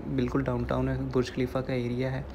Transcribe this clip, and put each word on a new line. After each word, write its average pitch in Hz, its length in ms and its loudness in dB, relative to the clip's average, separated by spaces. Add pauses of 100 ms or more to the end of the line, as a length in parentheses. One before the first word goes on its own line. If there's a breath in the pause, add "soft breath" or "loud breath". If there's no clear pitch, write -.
बिल्कुल 135 360 2
downtown 127 460 0
है, 131 80 0 (140)
Burj 127 180 2
Khalifa 127 320 0
का 131 120 -2
area 123 380 0
है। 135 240 -4